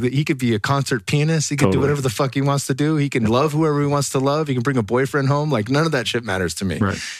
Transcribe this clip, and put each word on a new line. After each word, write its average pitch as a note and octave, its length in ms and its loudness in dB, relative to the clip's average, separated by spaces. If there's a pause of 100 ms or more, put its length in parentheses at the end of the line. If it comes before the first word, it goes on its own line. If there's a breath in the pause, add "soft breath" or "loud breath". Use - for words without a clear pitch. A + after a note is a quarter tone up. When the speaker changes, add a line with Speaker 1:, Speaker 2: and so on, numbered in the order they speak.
Speaker 1:
he C3 200 0
could D3+ 140 -2
be B2 160 2
a G#2 60 0
concert C#3 480 -2
pianist. D3+ 420 0
He D3 60 -4
could C#3 100 0
Speaker 2:
Totally. F#2+ 120 4
Speaker 1:
do - 40 2
whatever C#3+ 200 0
the C3 100 0
fuck C3+ 240 -2
he C3+ 60 0
wants C#3 260 0
to C#3 80 -2
do. D3+ 220 0
He C#3+ 120 0
can B2+ 140 -2
Speaker 2:
Yep. G#2+ 80 2
Speaker 1:
love C#3+ 220 2
whoever D3 280 2
he C#3+ 60 2
wants C#3+ 240 0
to C3+ 80 0
love. C#3+ 280 0
He C#3 60 0
can B2 80 -2
bring C3 160 0
a A2+ 60 2
boyfriend C3 440 0
home." D3 220 2
Like, A2+ 200 0
none D3 180 2
of D#3+ 60 -2
that A#2+ 140 0
shit A#2+ 160 -2
matters F#2+ 320 -2
to G2 100 -6
me. D#2+ 120 -2
Speaker 2:
Right. G2 220 0 (200 loud breath)